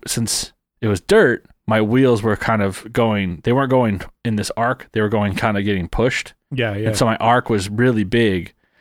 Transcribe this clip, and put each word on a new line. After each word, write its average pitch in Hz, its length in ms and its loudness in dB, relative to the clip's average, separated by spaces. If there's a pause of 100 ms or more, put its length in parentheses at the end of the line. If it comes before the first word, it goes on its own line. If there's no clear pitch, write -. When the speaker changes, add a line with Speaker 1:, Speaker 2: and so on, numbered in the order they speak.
Speaker 1:
since - 440 -4 (300)
it 117 60 -2
was 101 140 0
dirt, 185 440 4 (220)
my 110 140 2
wheels 117 420 4
were 110 120 2
kind 110 280 0
of 98 280 -6
going, 104 520 -2
they 120 100 0
weren't 135 160 0
going 117 320 2 (240)
in 113 120 -2
this 101 200 -4
arc. 123 360 -4
They 110 80 0
were 107 80 0
going 104 260 0
kind 110 200 -2
of 98 100 -2
getting 98 220 -2
pushed. - 460 -4 (180)
Speaker 2:
Yeah, 113 240 -4
yeah. 107 140 -4
Speaker 1:
And 107 80 -4
so 135 80 2
my 110 120 0
arc 120 300 2
was 104 220 -2
really 110 360 2
big, 98 480 0 (280)